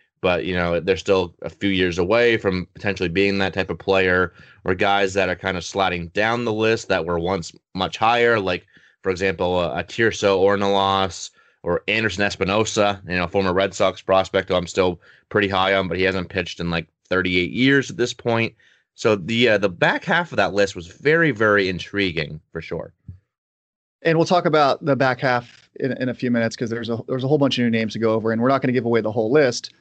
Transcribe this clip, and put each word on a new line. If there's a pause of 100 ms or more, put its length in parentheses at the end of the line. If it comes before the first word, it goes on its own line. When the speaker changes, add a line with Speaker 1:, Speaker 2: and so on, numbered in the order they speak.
(200)
Speaker 1:
but,
you
know,
they're
still (100)
a
few
years
away
from
potentially
being
that
type
of
player, (320)
or
guys
that
are
kind
of
sliding
down
the
list
that
were
once (200)
much
higher,
like, (340)
for
example,
uh,
a
Tirso
Ornelas (340)
or
Anderson
Espinosa,
you
know,
former
Red
Sox
prospect
who
I'm
still (280)
pretty
high
on,
but
he
hasn't
pitched
in,
like, (220)
thirty-eight
years
at
this
point. (420)
So
the,
uh,
the
back
half
of
that
list
was
very,
very
intriguing (100)
for
sure. (1080)
Speaker 2:
And
we'll
talk
about
the
back
half (100)
in, (100)
in
a
few
minutes,
'cause
there's
a,
there's
a
whole
bunch
of
new
names
to
go
over,
and
we're
not
gonna
give
away
the
whole
list.